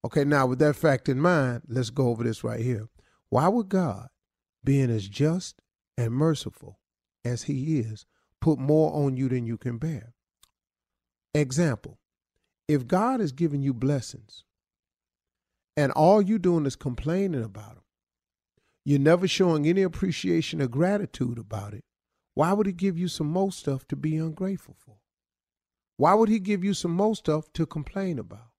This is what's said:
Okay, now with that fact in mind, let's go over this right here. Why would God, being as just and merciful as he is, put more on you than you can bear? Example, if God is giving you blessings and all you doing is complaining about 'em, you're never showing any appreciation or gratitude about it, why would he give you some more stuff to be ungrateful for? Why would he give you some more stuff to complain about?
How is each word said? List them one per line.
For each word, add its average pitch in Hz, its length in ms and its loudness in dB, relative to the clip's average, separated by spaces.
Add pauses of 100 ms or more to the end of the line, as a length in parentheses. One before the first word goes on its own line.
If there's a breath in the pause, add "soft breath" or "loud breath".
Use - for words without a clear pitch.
Okay, 143 200 0
now 143 220 4
with 127 120 -2
that 147 180 4
fact 143 320 2
in 131 100 0
mind, 143 500 2
let's 120 200 -2
go 127 200 0
over 117 140 -2
this 113 220 -2
right 113 160 -4
here. 113 280 -4 (420)
Why 135 180 4
would 208 220 0
God, 127 380 -2 (560)
being 135 260 4
as 104 180 -2
just 151 540 -2 (340)
and 117 160 -2
merciful 143 680 -2 (440)
as 120 200 -4
he 147 340 -2
is, 110 260 -6 (360)
put 156 180 2
more 151 340 2
on 139 240 0
you 131 120 -2
than 123 180 -2
you 113 100 -4
can 117 220 -8
bear? 120 340 -8 (1200)
Example, 139 680 0 (680)
if 139 180 2
God 226 360 2
is 147 100 -2
giving 143 300 -2
you 135 100 0
blessings 123 720 -4 (1300)
and 139 140 2
all 185 280 6
you 208 180 0
doing 175 280 2
is 131 100 -4
complaining 147 680 -4
about 104 300 -12
'em, - 100 -20 (1000)
you're 143 140 4
never 170 280 4
showing 160 400 2
any 190 160 2
appreciation 175 760 -2
or 131 80 0
gratitude 139 680 -2
about 104 340 -12
it, 107 120 -16 (500)
why 165 200 2
would 208 120 0
he 196 60 -2
give 175 240 -2
you 180 120 -2
some 151 180 -4
more 185 260 -2
stuff - 360 -6
to 143 80 -4
be 156 200 -4
ungrateful 165 600 -6
for? - 180 -20 (1040)
Why 156 160 6
would 220 160 4
he 220 80 4
give 190 260 -2
you 202 80 0
some 175 200 -2
more 208 220 2
stuff - 380 -4
to 160 140 -2
complain 170 520 -6
about? 107 400 -14